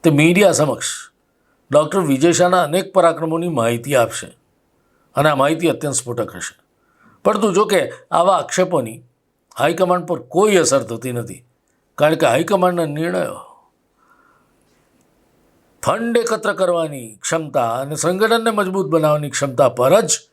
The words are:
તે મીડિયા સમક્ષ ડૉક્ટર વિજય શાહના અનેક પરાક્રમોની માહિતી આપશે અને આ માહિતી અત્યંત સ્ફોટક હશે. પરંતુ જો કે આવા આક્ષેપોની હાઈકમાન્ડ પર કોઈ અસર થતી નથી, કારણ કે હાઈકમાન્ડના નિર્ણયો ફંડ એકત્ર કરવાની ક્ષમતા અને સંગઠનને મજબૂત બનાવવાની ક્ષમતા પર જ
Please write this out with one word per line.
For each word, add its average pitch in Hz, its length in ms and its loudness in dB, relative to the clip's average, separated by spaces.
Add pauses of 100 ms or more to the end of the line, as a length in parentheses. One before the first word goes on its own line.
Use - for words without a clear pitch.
તે 165 80 4
મીડિયા 170 420 4
સમક્ષ 139 340 -2 (840)
ડૉક્ટર 156 300 2
વિજય 151 320 2
શાહના 175 300 2
અનેક 175 300 -2
પરાક્રમોની 165 560 0
માહિતી 120 480 -2
આપશે 117 300 0 (880)
અને 151 160 2
આ 147 40 0
માહિતી 156 340 0
અત્યંત 143 260 -4
સ્ફોટક 113 420 -6
હશે. - 240 -14 (640)
પરંતુ 208 280 2
જો 202 120 4
કે 160 280 0 (180)
આવા 175 260 2
આક્ષેપોની 143 640 -2 (560)
હાઈકમાન્ડ 175 480 0
પર 170 120 -4
કોઈ 196 380 2
અસર 135 260 4
થતી 117 300 -8
નથી, 117 320 -10 (500)
કારણ 151 200 2
કે 156 120 0
હાઈકમાન્ડના 175 580 2
નિર્ણયો 160 560 -6 (2500)
ફંડ 226 320 -2
એકત્ર 220 360 -2
કરવાની 156 600 -4
ક્ષમતા 143 560 -4
અને 139 260 -6
સંગઠનને 220 540 0
મજબૂત 196 360 -2
બનાવવાની 151 440 0
ક્ષમતા 135 380 0
પર 135 320 4
જ - 200 -2 (120)